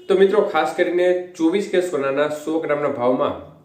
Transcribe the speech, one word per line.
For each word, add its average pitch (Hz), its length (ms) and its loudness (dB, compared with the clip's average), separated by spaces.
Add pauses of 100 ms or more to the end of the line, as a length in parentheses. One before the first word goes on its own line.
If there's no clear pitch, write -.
તો 190 80 2
મિત્રો, 196 240 4 (100)
ખાસ 156 260 0
કરીને 175 320 2 (300)
ચોવીસ 180 320 0
કે 185 120 0
સોનાના 147 600 -2
સો 160 220 -4
ગ્રામના 147 340 -2
ભાવમાં 127 400 0 (280)